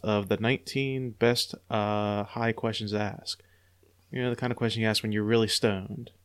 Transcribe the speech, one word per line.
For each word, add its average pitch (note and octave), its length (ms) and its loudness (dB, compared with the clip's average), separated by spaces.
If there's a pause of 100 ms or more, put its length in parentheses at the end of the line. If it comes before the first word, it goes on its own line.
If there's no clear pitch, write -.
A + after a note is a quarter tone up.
of G#2 240 2
the G#2 80 2
nineteen C3 720 -2
best, A#2+ 420 2 (160)
uh, G#2 540 0
high A#2 300 -2
questions G#2+ 380 -4
to G#2 100 0
ask. - 420 -6 (680)
You B2+ 120 -4
know, B2 80 0
the A#2+ 80 -2
kind B2 140 -2
of A#2+ 60 -6
question A2+ 240 0
you A2+ 60 4
ask G#2 160 2
when A2 80 -2
you're G#2 140 2
really A2+ 240 6
stoned. G#2+ 640 0 (140)